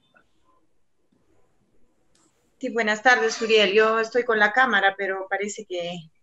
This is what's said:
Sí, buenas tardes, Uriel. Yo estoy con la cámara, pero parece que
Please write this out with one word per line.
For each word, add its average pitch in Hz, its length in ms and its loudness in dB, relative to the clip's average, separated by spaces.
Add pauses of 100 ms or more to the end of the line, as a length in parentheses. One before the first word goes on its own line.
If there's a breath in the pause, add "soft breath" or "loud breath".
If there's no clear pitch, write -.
(2500)
Sí, 254 80 -6
buenas 214 340 -2
tardes, 220 380 2
Uriel. 214 320 2
Yo 220 260 2
estoy 226 240 -2
con 220 160 0
la 208 140 2
cámara, 202 440 2
pero 190 320 -6
parece 202 360 -6
que 175 440 -10 (140)